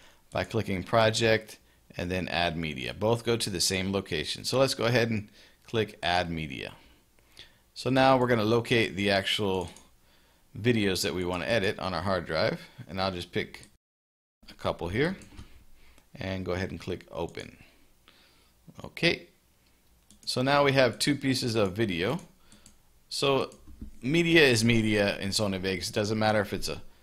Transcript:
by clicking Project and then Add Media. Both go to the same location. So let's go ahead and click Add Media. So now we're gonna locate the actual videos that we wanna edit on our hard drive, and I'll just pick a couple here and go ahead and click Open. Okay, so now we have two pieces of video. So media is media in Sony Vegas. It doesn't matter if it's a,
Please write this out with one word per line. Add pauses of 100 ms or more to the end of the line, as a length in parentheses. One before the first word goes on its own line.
(300)
by
clicking
Project (360)
and
then
Add
Media.
Both
go
to
the
same
location.
So
let's
go
ahead
and (380)
click
Add
Media. (1000)
So
now
we're
gonna
locate
the
actual (880)
videos
that
we
wanna
edit
on
our
hard
drive, (300)
and
I'll
just
pick (800)
a
couple
here (1000)
and
go
ahead
and
click
Open. (1300)
Okay, (1000)
so
now
we
have
two
pieces
of
video. (920)
So (480)
media
is
media
in
Sony
Vegas.
It
doesn't
matter
if
it's
a, (200)